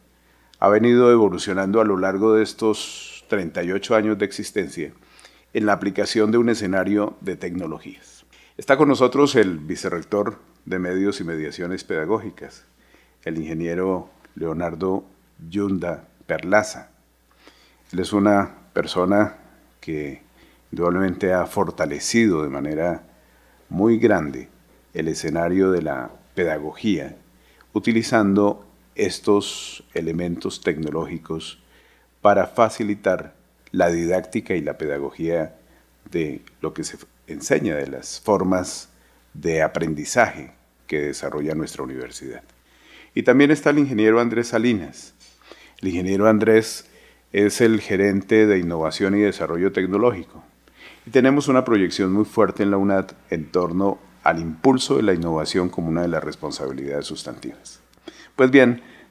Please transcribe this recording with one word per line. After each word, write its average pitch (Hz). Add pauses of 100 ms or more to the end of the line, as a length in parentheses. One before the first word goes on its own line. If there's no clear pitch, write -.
(580)
ha 98
venido 120
evolucionando 98
a 110
lo 101
largo 95
de 110
estos -
treinta 87
y 87
ocho 98
años 107
de 101
existencia 92 (600)
en 110
la 104
aplicación 101
de 117
un 120
escenario 101
de 92
tecnologías. 87 (320)
Está -
con 143
nosotros 131
el 95
vicerrector 90 (280)
de 92
Medios 95
y 95
Mediaciones 82
Pedagógicas, 92 (580)
el 82
ingeniero 85 (240)
Leonardo 85 (440)
Yunda 87 (240)
Perlaza. 90 (1000)
Él 87
es 87
una 101 (200)
persona 101 (420)
que 73 (500)
indudablemente 90
ha 90
fortalecido 85
de 73
manera 78 (680)
muy 110
grande 82 (420)
el 80
escenario 85
de 90
la 69 (240)
pedagogía, 78 (560)
utilizando 104 (280)
estos - (100)
elementos 85
tecnológicos 80 (580)
para 98
facilitar 104 (380)
la 90
didáctica 87
y 85
la 73
pedagogía 78 (540)
de 78 (180)
lo 78
que 78
se - (280)
enseña, 98
de 71
las -
formas 92 (420)
de 80
aprendizaje 80 (340)
que 76
desarrolla 73
nuestra 76
universidad. 64 (720)
Y 123
también 135
está 147
el 147
ingeniero 113
Andrés 117
Salinas. 110 (680)
El 95
ingeniero 95
Andrés 110 (460)
es 101
el 113
gerente 101
de 98
innovación 85
y 104
desarrollo 90
tecnológico. 98 (640)
Y 120
tenemos 135
una 127
proyección 95
muy 104
fuerte 104
en 101
la 98
unad 98 (240)
en 80
torno 90 (240)
al 82
impulso 131
de 123
la 98
innovación 85
como 87
una 82
de 87
las 80
responsabilidades 69
sustantivas. - (560)
Pues 131
bien, 123 (280)